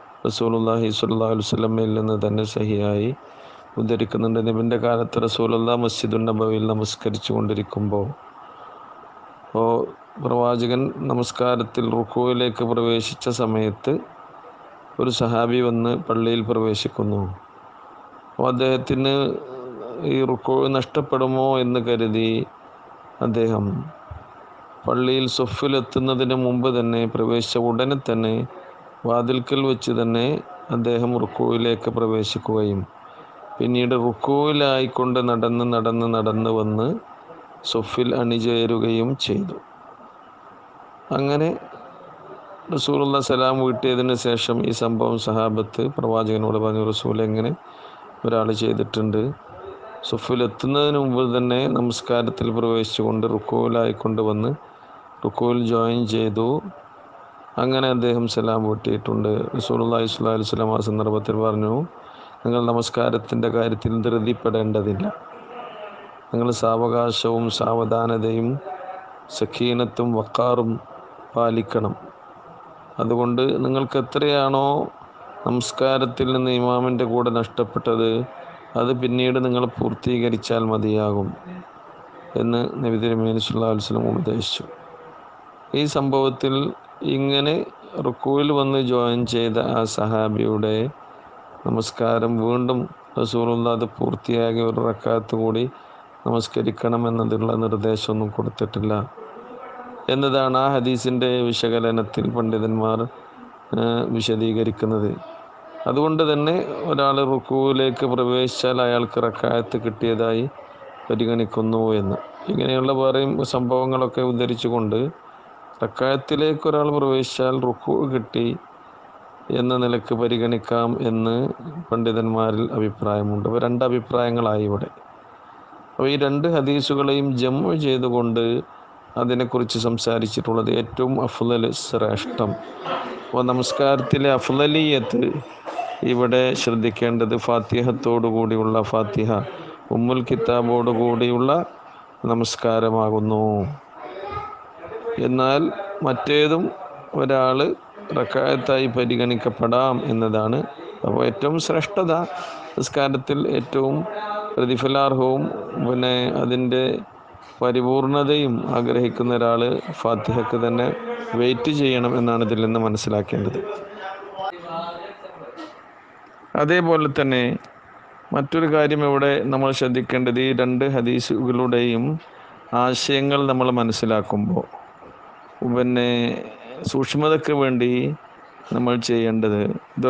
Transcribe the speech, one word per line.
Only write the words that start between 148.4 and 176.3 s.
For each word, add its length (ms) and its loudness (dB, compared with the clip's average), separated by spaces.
പരിഗണിക്കപ്പെടാം 1160 2
എന്നതാണ്. 540 2
അപ്പോൾ 240 2
ഏറ്റവും 340 2
ശ്രേഷ്ഠത, 540 0
നിസ്കാരത്തിൽ 680 0
ഏറ്റവും 480 0
പ്രതിഫലാർഹവും 920 2
പിന്നെ 380 2
അതിൻ്റെ 460 0
പരിപൂർണതയും 960 2
ആഗ്രഹിക്കുന്ന 640 2
ഒരാൾ 260 2
ഫാത്തിഹക്ക് 680 0
തന്നെ 280 2
വെയിറ്റ് 380 2
ചെയ്യണം 440 2
എന്നാണ് 280 2
ഇതിൽ 180 0
നിന്ന് 180 2
മനസ്സിലാക്കേണ്ടത്. 800 0
അതേപോലെ 560 4
തന്നെ 320 2
മറ്റൊരു 400 2
കാര്യം 320 4
ഇവിടെ 280 4
നമ്മൾ 280 2
ശ്രദ്ധിക്കേണ്ടത്, 680 0
ഈ 120 2
രണ്ട് 360 2
ഹദീസുകളുടെയും 1160 2
ആശയങ്ങൾ 720 2
നമ്മൾ 240 4
മനസ്സിലാക്കുമ്പോൾ 960 0
പിന്നെ 440 2